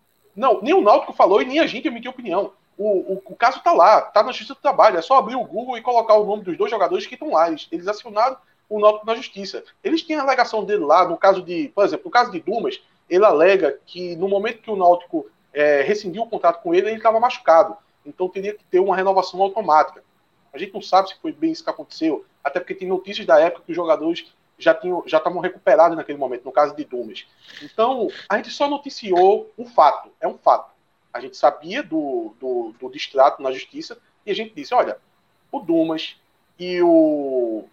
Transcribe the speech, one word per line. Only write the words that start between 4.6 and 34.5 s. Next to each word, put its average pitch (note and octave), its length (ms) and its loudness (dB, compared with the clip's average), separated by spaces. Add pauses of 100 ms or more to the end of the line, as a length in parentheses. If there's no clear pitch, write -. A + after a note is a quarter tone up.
Trabalho. G3+ 360 4
É E3 40 -2
só C4+ 160 2
abrir A3+ 180 0
o F4+ 80 -6
Google B3 340 -10
e A3+ 40 -14
colocar A3+ 340 2
o G#3+ 100 4
nome G#3 180 -6
dos F3 140 -8
dois G#3+ 140 -2
jogadores G3 340 -2
que B3+ 100 -16
estão D4+ 160 -10
lá. E3+ 180 2
Eles, D#3 200 -10
eles F3 180 -10
acionaram G#3+ 500 -4 (320)
o G#3+ 120 -6
Náutico G#3+ 240 2
na A3+ 100 -2
Justiça. G3 480 -12 (180)
Eles D4+ 200 -2
têm D#4 160 -6
a D4 40 -2
alegação B3 440 0
dele G3+ 180 -2
lá, E3 240 4
no E3+ 80 -6
caso F#3 260 2
de, E3 320 -8
por G3+ 120 2
exemplo, A3 200 -4
no - 60 -14
caso A#3+ 180 2
de F#3 120 -10
Dumas, F3 400 -6 (280)
ele F3+ 140 4
alega F3 600 4
que F3+ 320 -12
no F3+ 100 -4
momento G#3 340 -4
que - 80 -12
o G#3+ 60 -6
Náutico, F3 500 2 (280)
é, D3 300 2
rescindiu G#3 400 -4
o A#3 40 -8
contrato E3+ 340 0
com E3+ 140 -2
ele, G3+ 140 2
ele A3 120 -8
tava A3+ 160 2
machucado. E3 600 2 (280)
Então E3 220 -6
teria G3 260 -8
que - 120 -20
ter F3+ 140 2
uma F#3+ 160 2
renovação F#3 460 0
automática. G3 640 0 (500)
A C#3 40 -16
gente G3 160 -10
não G#3 80 -12
sabe F#3+ 260 0
se - 140 -16
foi D#3+ 100 -8
bem D3+ 220 -4
isso - 100 -16
que - 60 -8
aconteceu, D#3 560 -6 (180)
até - 160 -6
porque - 160 -10
tem F#3 140 -10
notícias G3 360 -6
da E3 140 6
época E3+ 260 0
que F3 60 -10
os D#3+ 40 -8
jogadores D#3+ 580 -4 (240)
já E3 160 2
tinham, F3+ 320 -6
já D#3+ 120 0
estavam E3+ 240 -4
recuperados E3+ 540 2
naquele D3 220 -10
momento, B2+ 260 -6
no C3+ 80 -14
caso C#3+ 240 0
de D3 80 -10
Dumas. A2+ 420 -12 (360)
Então, A3+ 480 -2 (180)
a - 80 -2
gente B3 140 -6
só C#4+ 200 -4
noticiou G#3+ 840 0
o A#3+ 100 -16
fato, - 440 2 (100)
é - 80 -4
um A3+ 100 -10
fato. - 340 2 (420)
A B2 60 -12
gente C3 180 -16
sabia E3 440 -2
do, D#3+ 580 -6
do, A#2+ 400 -6
do B2+ 100 -12
distrato C3+ 520 0
na C3 100 -4
justiça C#3 460 -14 (280)
e G#3 60 -6
a - 40 -4
gente A3 180 -8